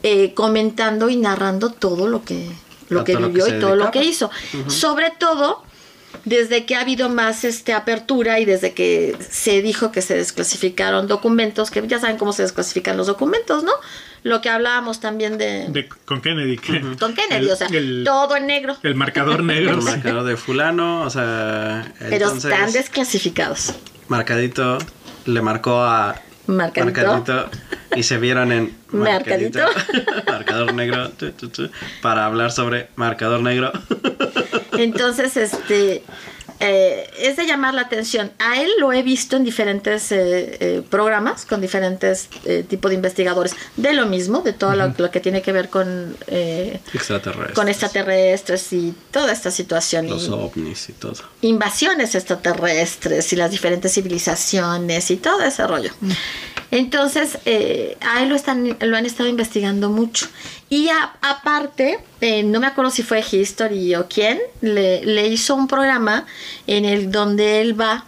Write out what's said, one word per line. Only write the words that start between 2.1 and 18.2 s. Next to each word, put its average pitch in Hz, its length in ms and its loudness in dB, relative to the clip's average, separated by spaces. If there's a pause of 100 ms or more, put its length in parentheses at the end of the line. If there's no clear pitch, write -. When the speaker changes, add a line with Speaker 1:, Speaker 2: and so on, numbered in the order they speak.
Speaker 1:
que, 175 260 -8 (400)
lo 175 100 2
Speaker 2:
A - 40 -4
Speaker 1:
que - 80 2
Speaker 2:
todo - 100 2
lo 180 60 2
que 175 40 0
Speaker 1:
vivió 180 140 4
Speaker 2:
se 117 100 2
Speaker 1:
y - 40 -2
todo 196 160 2
lo 202 80 4
Speaker 2:
dedicaba. 220 80 2
Speaker 1:
que 277 120 2
hizo. 320 260 0 (220)
Speaker 2:
Ujú. 143 180 -6
Speaker 1:
Sobre 302 480 2
todo, 320 440 2 (600)
desde 233 420 2
que 254 80 -2
ha 247 60 0
habido 254 280 0
más, 226 360 0
este, 233 280 -2
apertura 226 680 2
y 226 40 2
desde 185 300 2
que 170 420 2 (140)
se 202 320 2
dijo 220 300 0
que 185 100 0
se 185 140 0
desclasificaron 190 920 0
documentos, 220 640 2
que 214 160 -4
ya 240 140 -2
saben 226 180 0
cómo 208 140 0
se 202 100 -2
desclasifican 185 540 -2
los 185 100 0
documentos, 302 560 0
¿no? 381 100 2 (520)
Lo 233 160 2
que 240 80 -4
hablábamos 233 500 0
también 214 400 -4
de 202 300 -4
Speaker 3:
De, 143 200 -4
con - 320 -6
Kennedy, 143 380 -2
que - 140 -4
Speaker 2:
Ujú. 131 260 -2
Speaker 1:
con 226 160 -2
Kennedy, 403 320 0
Speaker 3:
el, - 60 2
Speaker 1:
o - 40 2
sea, - 120 -2
Speaker 3:
el, 180 360 0
Speaker 1:
todo 277 320 4